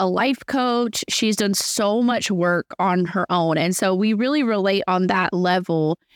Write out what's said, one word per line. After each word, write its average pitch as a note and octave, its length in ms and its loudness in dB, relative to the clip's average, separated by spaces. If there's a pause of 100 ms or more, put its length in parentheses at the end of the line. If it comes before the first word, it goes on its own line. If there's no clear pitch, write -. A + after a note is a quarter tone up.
a F#3+ 80 0
life A#3+ 380 -2
coach. A#3+ 640 -2
She's G#3+ 280 0
done G3+ 180 0
so G#3+ 480 0
much A#3+ 260 0
work F3 520 0
on F3+ 240 2
her F3+ 260 -2
own. E3 260 2
And E3+ 200 0
so F#3+ 180 0
we G#3+ 200 2
really C4+ 280 0
relate G3 460 0
on F#3 180 2
that F#3 260 0
level. F3+ 680 0 (160)